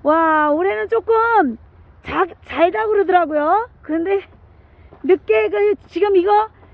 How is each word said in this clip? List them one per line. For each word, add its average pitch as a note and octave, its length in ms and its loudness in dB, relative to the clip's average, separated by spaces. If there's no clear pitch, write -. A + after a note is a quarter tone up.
와, D#4 480 2
올해는 G4 380 -2
조금 A4 680 0
작-, E4 260 -2
잘다 F#4 400 0
그러더라고요. F4+ 800 0
그런데 E4+ 380 -4
늦게 G#4+ 480 0
그, G4+ 240 0
지금 G4 280 0
이거 G#4 320 2